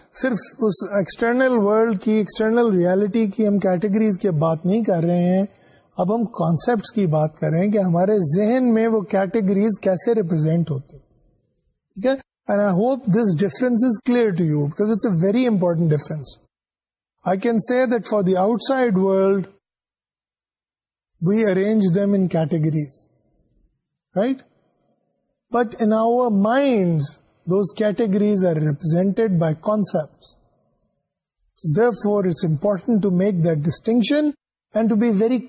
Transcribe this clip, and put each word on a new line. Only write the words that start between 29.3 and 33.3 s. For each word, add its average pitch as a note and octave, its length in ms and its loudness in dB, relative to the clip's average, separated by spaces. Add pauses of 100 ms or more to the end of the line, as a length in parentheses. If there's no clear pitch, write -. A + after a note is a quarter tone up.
by D#3+ 80 0 (160)
concepts. G3+ 680 -4 (1200)
So E3+ 100 -6 (140)
therefore, G#3 440 0
it's F3 180 -2
important F#3+ 580 0
to G3+ 80 0
make F3+ 320 0